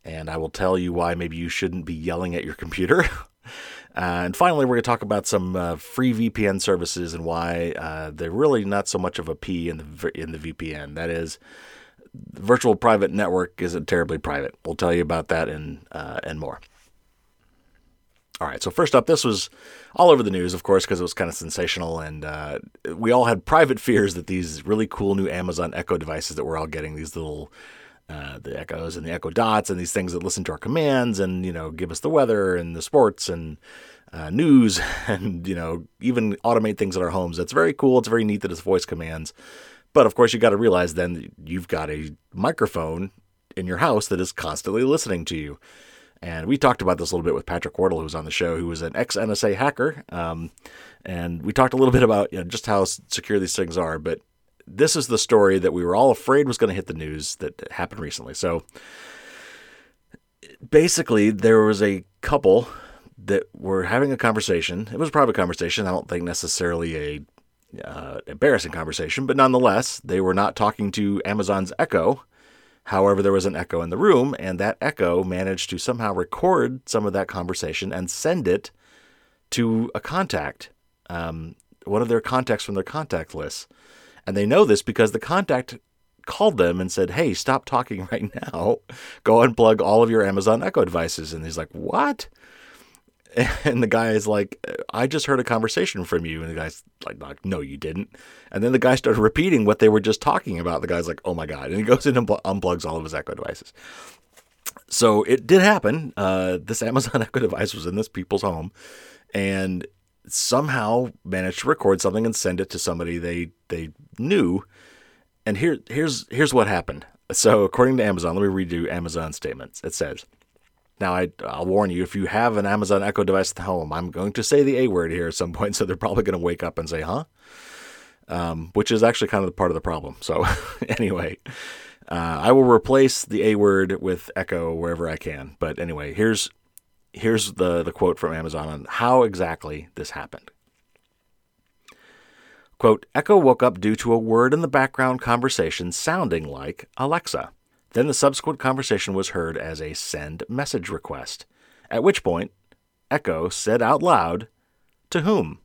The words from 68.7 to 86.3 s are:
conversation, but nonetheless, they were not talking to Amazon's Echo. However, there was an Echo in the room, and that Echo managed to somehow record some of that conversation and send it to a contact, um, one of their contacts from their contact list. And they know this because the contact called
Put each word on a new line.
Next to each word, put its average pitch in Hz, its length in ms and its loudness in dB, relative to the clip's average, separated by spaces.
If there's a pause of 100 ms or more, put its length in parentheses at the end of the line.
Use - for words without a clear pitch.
conversation, 87 540 -6
but 127 100 0
nonetheless, 127 680 4
they 90 160 0
were 92 140 2
not 98 220 2
talking 104 360 0
to 101 320 -2
Amazon's 98 540 0
Echo. 101 460 2 (600)
However, 98 380 4
there 98 100 4
was 95 140 2
an 87 100 -2
Echo 85 260 -4
in 85 80 -6
the 87 60 -4
room, 139 420 4
and 92 200 -6
that 101 220 -2
Echo 92 420 0
managed 92 480 -4
to 90 80 -6
somehow 117 340 -4
record 127 760 0
some 107 180 0
of 98 60 -2
that 95 160 -2
conversation 90 640 -6
and 90 180 -6
send 156 380 -2
it - 240 -2 (800)
to 113 440 0
a 107 60 -4
contact, 147 720 -6 (380)
um, 165 460 -8 (300)
one 104 180 0
of 117 60 0
their 113 120 4
contacts 127 440 -2
from 104 100 -8
their 95 100 -2
contact 117 480 -8
list. - 360 -12 (580)
And 95 100 -4
they 101 100 2
know 160 180 6
this 107 180 4
because 110 300 2
the 110 80 -4
contact 156 580 -2 (480)
called 202 300 2